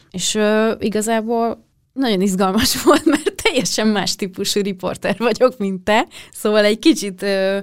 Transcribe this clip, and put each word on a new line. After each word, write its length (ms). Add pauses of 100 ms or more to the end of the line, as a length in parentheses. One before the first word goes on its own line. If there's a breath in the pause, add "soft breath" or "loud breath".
(120)
és, 240
ö, 440
igazából 880 (280)
nagyon 280
izgalmas 600
<laughs> 20
volt, 220
mert 300
teljesen 520
más 280
típusú 460
riporter 560
vagyok, 400
mint 260
te. 240 (240 loud breath)
Szóval 320
egy 160
kicsit, 420
ö, 420